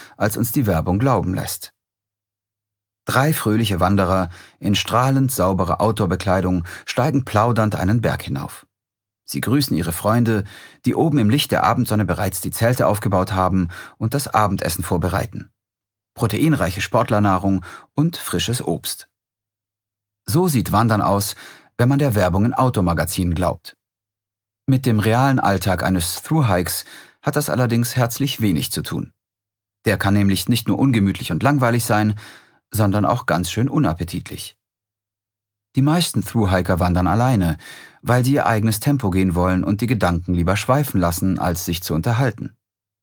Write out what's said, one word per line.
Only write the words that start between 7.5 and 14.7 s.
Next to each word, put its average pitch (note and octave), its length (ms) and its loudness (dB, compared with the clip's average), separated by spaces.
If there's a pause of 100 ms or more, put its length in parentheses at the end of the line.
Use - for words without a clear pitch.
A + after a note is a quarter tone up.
einen G2+ 260 0
Berg D2 220 -2
hinauf. - 440 -10 (580)
Sie - 160 -8
grüßen C3 360 0
ihre E2 160 -2
Freunde, A2 520 2 (400)
die B2+ 100 2
oben D3 240 2
im G#2+ 100 4
Licht C#3+ 220 2
der - 140 2
Abendsonne G#2+ 400 2
bereits F2+ 360 -2
die D#2+ 100 -6
Zelte A#2+ 360 0
aufgebaut G2+ 460 0
haben F#2 360 0 (280)
und G#2+ 180 -4
das C#3 140 -4
Abendessen F#2+ 560 -2